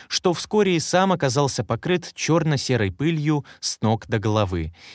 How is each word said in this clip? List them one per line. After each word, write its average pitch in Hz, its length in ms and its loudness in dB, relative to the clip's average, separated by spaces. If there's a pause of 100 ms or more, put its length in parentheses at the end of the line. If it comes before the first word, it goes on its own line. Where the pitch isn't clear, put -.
что - 260 0
вскоре 196 440 2
и 156 40 0
сам 190 320 2
оказался 139 520 0
покрыт 175 500 -2
черно-серой 135 800 0
пылью 151 520 -2 (140)
с - 240 -4
ног 110 240 0
до 113 140 -2
головы. 95 520 0 (220)